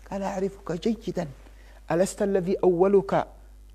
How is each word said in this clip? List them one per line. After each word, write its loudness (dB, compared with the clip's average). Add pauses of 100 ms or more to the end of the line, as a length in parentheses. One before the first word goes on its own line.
(100)
قال: -6
"أعرفك -6
جيدا، -4 (640)
ألست 0
الذي 0
أولك 4 (480)